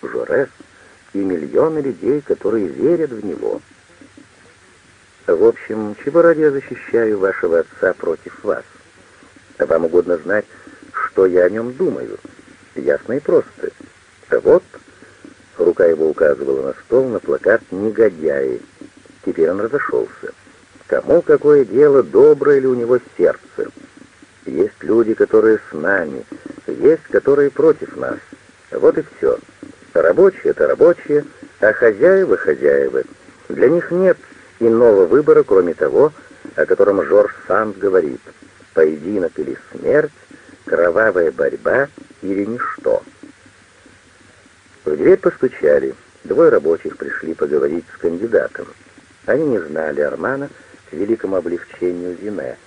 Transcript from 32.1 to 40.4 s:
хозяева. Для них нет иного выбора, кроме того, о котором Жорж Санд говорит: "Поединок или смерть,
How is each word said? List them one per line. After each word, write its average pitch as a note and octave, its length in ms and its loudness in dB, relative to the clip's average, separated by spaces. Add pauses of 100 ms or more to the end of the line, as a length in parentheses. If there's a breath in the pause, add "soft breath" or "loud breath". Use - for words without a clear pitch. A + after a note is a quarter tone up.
хозяева. C#2 640 0 (460)
Для A2 200 0
них E3 220 0
нет F3+ 260 2 (440 loud breath)
иного A2+ 460 4
выбора, D3+ 360 4
кроме F2+ 320 2
того, G2 380 2 (440 loud breath)
о D#2 100 0
котором G2 380 2
Жорж G2+ 300 2 (120)
Санд G2+ 320 -2
говорит: F#2 420 0 (540)
"Поединок D#2+ 640 -2
или C2+ 180 -8 (140)
смерть, D3 420 -2 (520 loud breath)